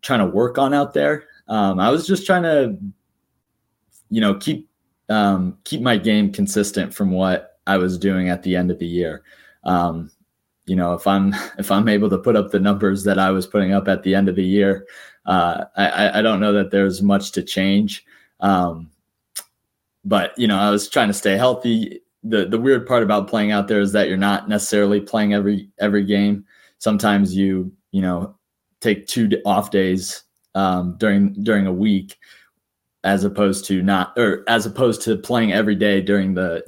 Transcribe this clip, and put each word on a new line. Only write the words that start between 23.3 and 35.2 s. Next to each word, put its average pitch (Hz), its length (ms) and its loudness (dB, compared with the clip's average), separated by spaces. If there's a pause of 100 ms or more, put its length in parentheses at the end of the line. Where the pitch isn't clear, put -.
out 101 160 0
there 104 140 2
is 98 100 0
that 104 160 2
you're 95 100 -2
not 101 300 0
necessarily 104 540 0
playing 104 320 -2
every, 101 360 -2 (100)
every 104 240 0
game. 101 420 0 (320)
Sometimes 101 580 0
you, 95 360 0 (200)
you 95 100 -2
know, 90 340 -4 (460)
take 101 260 -2
two 113 200 0
d-, 107 180 0
off 101 260 0
days, 95 520 -2 (300)
um, 90 440 -2
during, 101 360 2 (100)
during 104 220 0
a 92 80 -2
week, 98 440 -2 (840)
as 98 200 0
opposed 101 420 0
to 95 160 -2
not, 95 360 0
or 107 300 0
as 113 180 0
opposed 117 380 0
to 110 140 0
playing 113 360 0